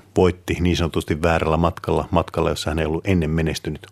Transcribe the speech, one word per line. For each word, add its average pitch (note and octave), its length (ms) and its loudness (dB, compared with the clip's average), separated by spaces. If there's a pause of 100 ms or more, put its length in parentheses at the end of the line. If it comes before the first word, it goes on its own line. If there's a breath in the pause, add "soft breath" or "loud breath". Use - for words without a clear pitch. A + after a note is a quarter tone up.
(160)
voitti F2 440 2
niin F2 180 2
sanotusti D#2+ 440 -2
väärällä D#2+ 360 2
matkalla, D#2+ 540 0
matkalla, E2 380 0
jossa D#2 200 -4
hän D#2 100 -4
ei D#2 60 0
ollut D#2+ 220 -4
ennen F2 220 2
menestynyt D#2+ 600 -4